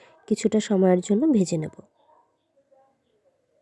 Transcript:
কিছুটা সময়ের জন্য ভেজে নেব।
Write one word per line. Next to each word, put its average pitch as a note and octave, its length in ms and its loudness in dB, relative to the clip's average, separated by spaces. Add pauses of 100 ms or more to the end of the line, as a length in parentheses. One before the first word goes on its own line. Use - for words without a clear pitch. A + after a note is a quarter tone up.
(280)
কিছুটা G#3+ 320 -2
সময়ের F#3 400 2
জন্য G#3 220 -2 (100)
ভেজে F3 260 0
নেব। D#3 160 -10 (1900)